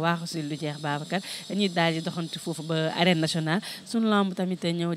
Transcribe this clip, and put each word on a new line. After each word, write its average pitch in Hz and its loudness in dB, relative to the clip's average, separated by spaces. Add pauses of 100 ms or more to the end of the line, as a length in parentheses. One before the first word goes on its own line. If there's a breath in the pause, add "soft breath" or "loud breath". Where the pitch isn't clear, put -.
waaxu 170 2
si 165 -4
lu 151 -4
jeex. 147 -4
Babacar, 151 -2 (260 loud breath)
dañuy 196 2
daal 170 4
di 160 -2
doxantu 165 -4
foofu 160 -6
ba 160 0
arène 175 6
nationale, 160 0 (260 loud breath)
suñu 226 2
làmb 196 4
tamit 185 -2
ñëw 170 0